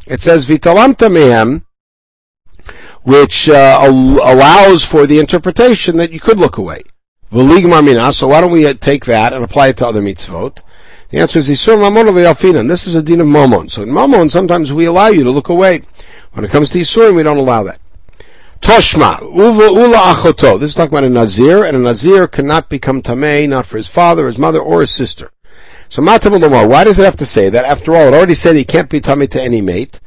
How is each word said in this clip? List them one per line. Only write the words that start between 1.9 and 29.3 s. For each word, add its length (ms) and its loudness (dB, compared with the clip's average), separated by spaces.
which, 460 2
uh, 320 4
al-, 120 4
allows 920 4
for 220 2
the 120 2
interpretation 800 -2
that 140 -4
you 80 -16
could 180 2
look 180 -2
away. 260 -12
V'ligmar 540 2
mina, 280 2
so 160 -4
why 120 2
don't 120 0
we, 140 2
uh, 80 -2
take 300 -4
that 280 -2
and 120 -8
apply 240 0
it 100 -2
to 80 -4
other 160 -4
mitzvot? 600 -10
The 80 -6
answer 200 -2
is 120 -2
Isur 260 0
Mamon 320 2
Alfinan. 600 0
This 180 -4
is 80 -6
a 80 -2
din 180 0
of 60 0
Mamon. 440 0
So 120 -12
in 80 -10
Mamon, 400 0
sometimes 420 -2
we 140 -2
allow 220 0
you 160 2
to 60 -2
look 200 -4
away. 320 0
When 100 -12
it 80 -8
comes 200 0
to 80 -4
Isurim, 360 2
we 80 0
don't 140 -2
allow 280 -2
that. 140 -14
Toshma, 600 0
uva, 440 2
ula 500 4
achoto. 440 0
This 120 -6
is 40 -14
talking 180 -2
about 120 -2
a 40 0
Nazir, 560 2
and 120 -4
a 40 -2
Nazir 480 0
cannot 400 -4
become 340 -6
Tamei, 460 -4
not 180 -4
for 100 -12
his 120 -10
father, 380 0
his 120 -8
mother, 220 -2
or 220 -2
his 80 -4
sister. 420 -10
So 120 -8
Matam 340 0
Lomar, 320 2
why 180 2
does 140 2
it 60 4
have 120 0
to 100 -10
say 240 -2
that? 160 -2
After 280 -4
all, 120 2
it 80 2
already 200 2
said 220 0
he 80 -2
can't 240 -4
be 120 -6
Tamei 320 -4